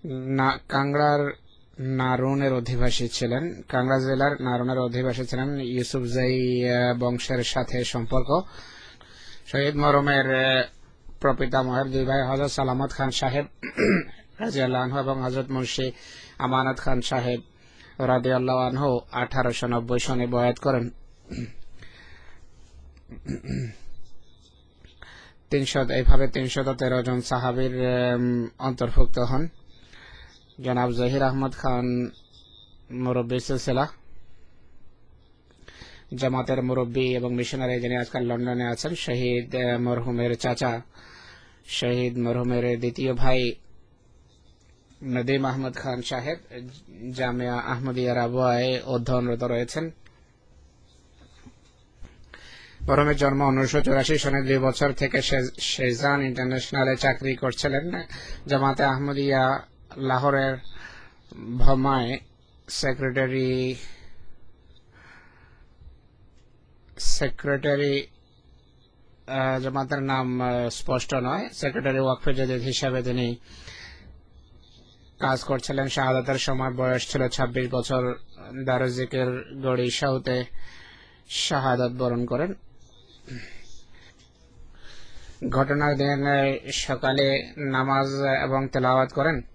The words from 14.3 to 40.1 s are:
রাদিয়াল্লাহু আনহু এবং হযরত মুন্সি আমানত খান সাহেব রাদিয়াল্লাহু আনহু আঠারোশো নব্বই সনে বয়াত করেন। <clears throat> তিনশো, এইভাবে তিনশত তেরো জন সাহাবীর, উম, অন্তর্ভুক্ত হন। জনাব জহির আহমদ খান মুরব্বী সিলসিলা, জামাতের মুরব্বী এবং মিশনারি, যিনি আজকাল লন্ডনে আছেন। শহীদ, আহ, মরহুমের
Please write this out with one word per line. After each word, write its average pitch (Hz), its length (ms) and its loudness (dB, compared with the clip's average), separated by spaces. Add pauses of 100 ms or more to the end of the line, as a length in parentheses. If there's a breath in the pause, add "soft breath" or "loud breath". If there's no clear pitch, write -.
রাদিয়াল্লাহু 131 440 0
আনহু 127 140 -2
এবং 135 240 -2
হযরত 127 280 -4
মুন্সি 131 420 -2 (460 loud breath)
আমানত 131 400 0
খান 131 220 2
সাহেব 123 400 -2 (580 loud breath)
রাদিয়াল্লাহু 127 600 2
আনহু 127 420 0 (120)
আঠারোশো 123 540 0
নব্বই 120 320 0
সনে 123 280 0
বয়াত 123 320 2
করেন। 120 320 0 (400)
<clears throat> 120 160 -8 (4000 loud breath)
তিনশো, 135 400 0
এইভাবে 135 380 10
তিনশত 131 500 0
তেরো 127 240 0
জন 123 180 0
সাহাবীর, 127 540 -2
উম, 123 720 2 (120)
অন্তর্ভুক্ত 127 600 6
হন। 131 300 2 (1160 loud breath)
জনাব 123 280 0
জহির 123 300 0
আহমদ 135 300 0
খান 123 580 0 (800)
মুরব্বী 123 480 -2
সিলসিলা, 131 500 -2 (2250 loud breath)
জামাতের 127 480 0
মুরব্বী 127 540 0
এবং 123 180 -2
মিশনারি, 123 460 -2
যিনি 123 160 -2
আজকাল 123 260 -4
লন্ডনে 123 420 -2
আছেন। 120 300 -4
শহীদ, 123 640 -2
আহ, 123 220 0
মরহুমের 120 580 0